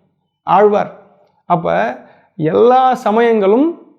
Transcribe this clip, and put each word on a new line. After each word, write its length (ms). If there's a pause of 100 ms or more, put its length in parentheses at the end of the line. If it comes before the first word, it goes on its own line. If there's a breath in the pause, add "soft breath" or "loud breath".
(440)
ஆழ்வார். 580 (440)
அப்ப 520 (380 soft breath)
எல்லா 580
சமயங்களும் 840 (240)